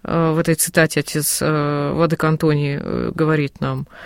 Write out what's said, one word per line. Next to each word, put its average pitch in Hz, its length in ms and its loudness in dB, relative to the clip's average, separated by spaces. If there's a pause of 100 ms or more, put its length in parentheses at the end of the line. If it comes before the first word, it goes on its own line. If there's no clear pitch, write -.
Э, 160 300 0
в 156 40 2
этой 165 180 2
цитате 160 440 2
отец, - 420 -2
э, 147 540 0
владыка 160 320 2
Антоний, 147 500 0
э, - 380 -4
говорит 156 460 0
нам, 135 260 -4 (180)